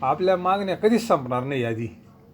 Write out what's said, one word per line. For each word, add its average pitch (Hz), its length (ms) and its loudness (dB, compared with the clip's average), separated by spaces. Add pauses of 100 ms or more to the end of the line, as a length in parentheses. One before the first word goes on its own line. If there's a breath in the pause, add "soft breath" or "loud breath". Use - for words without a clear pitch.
आपल्या 165 340 2
मागण्या 185 400 -2
कधीच 220 320 2
संपणार 127 340 0
नाही. 131 220 -2
आधी 113 220 -4 (480)